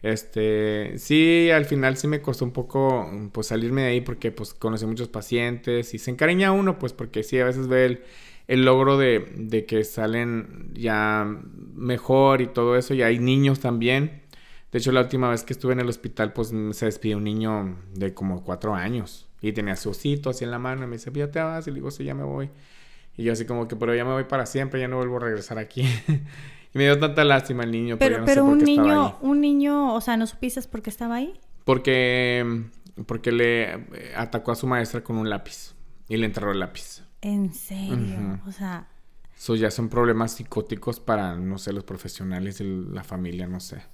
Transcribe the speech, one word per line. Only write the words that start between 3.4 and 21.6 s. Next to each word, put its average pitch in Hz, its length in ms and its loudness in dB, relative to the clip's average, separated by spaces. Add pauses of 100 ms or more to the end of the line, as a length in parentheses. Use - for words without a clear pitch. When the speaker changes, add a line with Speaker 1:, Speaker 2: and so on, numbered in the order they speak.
Speaker 1:
salirme 120 360 0
de 131 60 2
ahí 123 120 2
porque, 117 300 -6
pues, 107 220 -12
conocí 110 320 -4
muchos 113 240 -4
pacientes 120 840 -2
y 113 60 -8
se - 120 -6
encariña 175 400 4
uno, 190 280 2
pues, 131 140 -4
porque 113 300 -4
sí, 127 160 2
a 123 60 6
veces 127 220 0
ve 127 180 6
el, 123 180 0 (440)
el 131 180 4
logro 135 320 6
de, 123 380 4
de 110 300 -2
que 107 180 2
salen 113 920 -4
ya 107 520 2 (500)
mejor 131 680 4
y 123 60 0
todo 120 300 4
eso, 123 160 0
y 131 80 2
hay 117 180 4
niños 135 400 4
también. 127 600 0 (500)
De 123 80 0
hecho, 127 120 2
la 127 100 6
última 127 280 2
vez 117 140 0
que - 100 -8
estuve 127 200 0
en 127 60 0
el 123 100 0
hospital, 110 440 -4
pues, 113 180 -4
m-, 107 220 -4
se 113 120 -4
despidió 107 320 -2
un 104 60 -4
niño 104 540 -2 (160)
de 95 200 -4
como 95 300 -4
cuatro 101 320 -4
años 98 520 -6 (140)
y 107 120 -2
tenía 101 220 -2
su 104 160 -6
osito 143 380 -2
así 127 140 -6
en 120 80 -6
la 120 80 -6
mano 127 240 -6
y 123 40 -8
me 117 100 -8
dice, 127 160 -12
"¿Ya 143 180 -4
te 160 100 -4
vas?". 160 260 -4